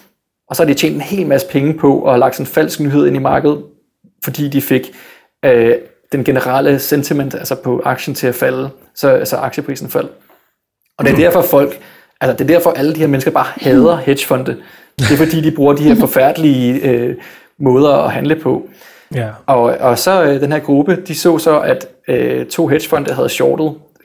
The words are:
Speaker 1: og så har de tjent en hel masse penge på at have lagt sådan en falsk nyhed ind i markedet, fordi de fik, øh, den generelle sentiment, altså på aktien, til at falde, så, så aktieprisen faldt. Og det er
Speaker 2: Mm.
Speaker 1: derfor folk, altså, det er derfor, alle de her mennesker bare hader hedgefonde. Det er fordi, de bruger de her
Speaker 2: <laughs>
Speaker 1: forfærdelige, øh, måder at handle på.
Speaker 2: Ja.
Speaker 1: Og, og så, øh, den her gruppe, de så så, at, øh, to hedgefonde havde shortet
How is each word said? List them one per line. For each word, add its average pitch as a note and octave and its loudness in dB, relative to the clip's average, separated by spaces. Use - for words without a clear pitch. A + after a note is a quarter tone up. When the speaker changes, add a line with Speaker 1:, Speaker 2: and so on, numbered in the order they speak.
Speaker 1:
og - -8
så F3 2
har D#3+ 0
de C#3+ 4
tjent D#3 -2
en D3 -8
hel F#3+ -4
masse C3+ 0
penge C#3 -2
på C#3+ 2
at C#3 0
have B2 4
lagt C3 2
sådan C#3+ -8
en C#3 -10
falsk - -2
nyhed C#3+ 0
ind C#3 0
i C#3 -2
markedet, C#3+ 0
fordi C#3+ -6
de C#3 -2
fik, B2+ -4
øh, A#2+ 4
den C#3 -2
generelle C3+ 0
sentiment, C#3+ -2
altså - -8
på B2 -4
aktien, C3+ -6
til - -4
at B2 -2
falde, C3 -2
så, C3+ 2
så - -4
aktieprisen C#3 -8
faldt. - -4
Og C#3+ -2
det C#3 4
er - 2
Speaker 2:
Mm. - 2
Speaker 1:
derfor F3 4
folk, C#3 0
altså, B2+ 0
det C#3 0
er E3+ 6
derfor, E3+ 2
alle C#3+ -2
de D#3 -6
her D#3 0
mennesker C3+ 0
bare C3 0
hader D3+ 4
hedgefonde. C3 -2
Det B2+ 2
er C#3+ 2
fordi, D#3+ 2
de D3+ 2
bruger C#3+ 2
de D3 -2
her C#3+ 6
Speaker 2:
<laughs> - 2
Speaker 1:
forfærdelige, C3+ 2
øh, A#2+ -2
måder C#3 4
at D3 0
handle C#3 -2
på. C3 -4
Speaker 2:
Ja. A2+ -4
Speaker 1:
Og, B2+ 2
og B2 0
så, F#3 2
øh, C#3 2
den C#3+ -2
her D3+ -2
gruppe, D3 0
de D#3 -8
så E3+ 2
så, D#3 2
at, E3 -2
øh, B2+ -2
to D#3+ -2
hedgefonde C#3+ -2
havde C3 -2
shortet C#3+ -2